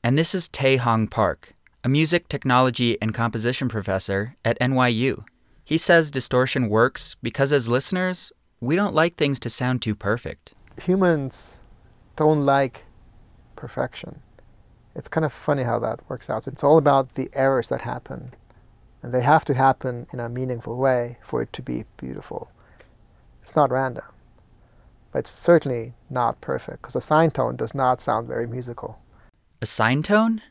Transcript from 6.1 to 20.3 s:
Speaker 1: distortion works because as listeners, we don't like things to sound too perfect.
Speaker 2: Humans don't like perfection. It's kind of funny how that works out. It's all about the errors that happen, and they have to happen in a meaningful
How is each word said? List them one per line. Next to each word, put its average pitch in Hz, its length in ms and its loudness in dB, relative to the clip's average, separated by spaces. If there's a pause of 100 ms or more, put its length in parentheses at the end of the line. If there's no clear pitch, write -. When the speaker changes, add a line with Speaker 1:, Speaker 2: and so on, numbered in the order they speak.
Speaker 1:
distortion 127 560 0
works - 540 2
because 135 300 0
as 131 160 2
listeners, 180 640 -2 (300)
we 131 160 0
don't 202 180 0
like 160 220 2
things 139 240 0
to 117 100 -6
sound 127 320 -2
too 104 140 -2
perfect. - 560 -4 (280)
Speaker 2:
Humans 175 800 0 (540)
don't 151 320 4
like 139 380 2 (720)
perfection. - 640 -8 (760)
It's - 140 -12
kind 160 160 -2
of 147 80 -4
funny 143 320 -2
how 113 160 -2
that 113 280 -6
works - 220 -10
out. 110 160 -6
It's 127 160 -8
all 147 160 8
about 139 360 4
the 131 200 -4
errors 135 360 2
that 123 100 -2
happen, 123 520 -10 (680)
and 120 100 -8
they 127 100 2
have 147 240 4
to 143 80 0
happen 127 580 0
in 127 80 -8
a 117 80 -6
meaningful 120 480 -6